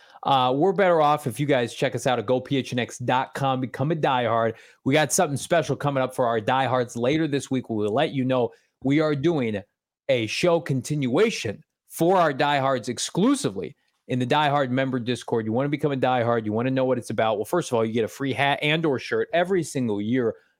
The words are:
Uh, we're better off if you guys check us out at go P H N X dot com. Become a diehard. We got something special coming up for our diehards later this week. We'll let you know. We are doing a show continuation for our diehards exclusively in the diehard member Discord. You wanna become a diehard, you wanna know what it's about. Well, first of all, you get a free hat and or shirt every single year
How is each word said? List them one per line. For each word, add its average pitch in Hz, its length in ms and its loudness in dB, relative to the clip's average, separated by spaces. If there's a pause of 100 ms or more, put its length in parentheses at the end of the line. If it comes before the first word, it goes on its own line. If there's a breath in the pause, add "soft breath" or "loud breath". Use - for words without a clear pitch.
(240 loud breath)
Uh, 127 280 2
we're 160 200 2
better 175 280 2
off 147 280 2
if 110 100 -6
you 147 80 -2
guys 123 280 0
check 131 200 -2
us 131 140 -2
out 123 100 2
at 107 80 -4
go 127 140 2
P 139 160 -4
H 127 160 -4
N 123 80 -2
X 117 180 -6
dot 127 360 -2
com. 131 260 -2
Become 135 320 -2
a 170 40 -2
diehard. 117 580 0 (300 loud breath)
We 131 100 2
got 151 180 2
something 156 240 0
special 151 400 0
coming 139 260 -2
up 127 100 -2
for 127 140 0
our 117 140 0
diehards 127 560 0
later 147 320 0
this 139 240 -4
week. 127 180 -2
We'll 104 240 -2
let 147 160 0
you 131 140 -2
know. 127 260 0 (320 soft breath)
We 139 160 2
are 156 160 2
doing 131 480 -2 (460)
a 120 180 2
show 170 320 2
continuation 143 1040 -2 (240)
for 175 300 2
our 165 160 4
diehards 135 560 0
exclusively 127 880 -2 (300)
in 127 120 -2
the 123 80 -2
diehard 143 440 2
member 131 280 0
Discord. 117 460 -2
You 110 80 -2
wanna 131 160 0
become 143 240 -2
a 139 40 -2
diehard, 120 500 2
you 104 60 -2
wanna 117 180 0
know 131 160 2
what 127 100 2
it's - 140 -6
about. 113 260 2
Well, 104 80 -2
first - 260 -2
of 123 60 2
all, 113 80 4
you 113 80 -2
get 113 120 2
a 101 40 -2
free 139 240 -6
hat 139 300 0
and 156 240 0
or 135 120 0
shirt 113 360 -4
every 175 280 0
single 120 380 -2
year 113 340 0 (260 soft breath)